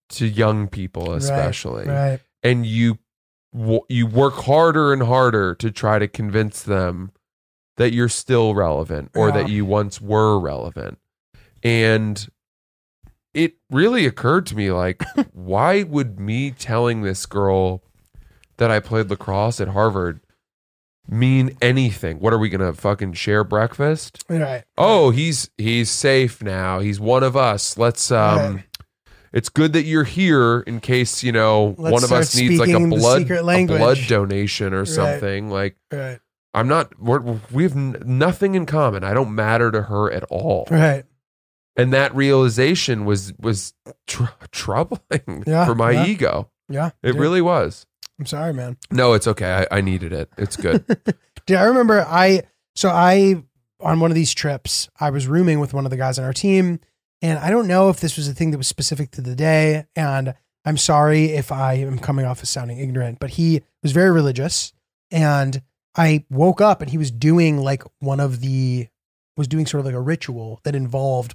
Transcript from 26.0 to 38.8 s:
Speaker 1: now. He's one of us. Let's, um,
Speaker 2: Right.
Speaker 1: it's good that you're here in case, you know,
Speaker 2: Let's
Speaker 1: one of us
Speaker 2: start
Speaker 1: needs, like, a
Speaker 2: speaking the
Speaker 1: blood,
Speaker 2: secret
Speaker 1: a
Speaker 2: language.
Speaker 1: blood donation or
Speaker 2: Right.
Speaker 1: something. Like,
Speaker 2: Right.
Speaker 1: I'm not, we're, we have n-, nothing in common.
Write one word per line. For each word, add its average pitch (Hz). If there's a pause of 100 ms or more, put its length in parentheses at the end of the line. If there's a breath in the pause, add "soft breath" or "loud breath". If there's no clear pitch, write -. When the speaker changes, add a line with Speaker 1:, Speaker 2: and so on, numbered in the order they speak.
Speaker 1:
now. 92
He's 101
one 123
of 131
us. 117
Let's, 117
um, 107 (180)
Speaker 2:
Right. 95 (680 soft breath)
Speaker 1:
it's -
good 156
that 160
you're 156
here 131
in 113
case, 127
you 123
know, 107
Speaker 2:
Let's 160
Speaker 1:
one 123
of 123
us 135
Speaker 2:
start 123
Speaker 1:
needs, 170
like, -
a -
Speaker 2:
speaking 170
the 151
Speaker 1:
blood, 127
Speaker 2:
secret 170
Speaker 1:
a -
Speaker 2:
language. 175
Speaker 1:
blood 135 (100)
donation 101
or 95
Speaker 2:
Right. 98
Speaker 1:
something. 101
Like, 98 (160)
Speaker 2:
Right. 131 (360)
Speaker 1:
I'm 117
not, 151
we're, 120 (320)
we 135
have 156
n-, 135
nothing 170
in 175
common. 123